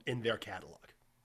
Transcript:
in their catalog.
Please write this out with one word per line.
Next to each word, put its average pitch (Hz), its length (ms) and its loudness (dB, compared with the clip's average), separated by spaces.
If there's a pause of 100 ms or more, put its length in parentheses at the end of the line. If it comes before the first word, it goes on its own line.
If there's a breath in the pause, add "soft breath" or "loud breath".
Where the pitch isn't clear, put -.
in 123 140 0
their 110 160 4
catalog. 92 420 -8 (460)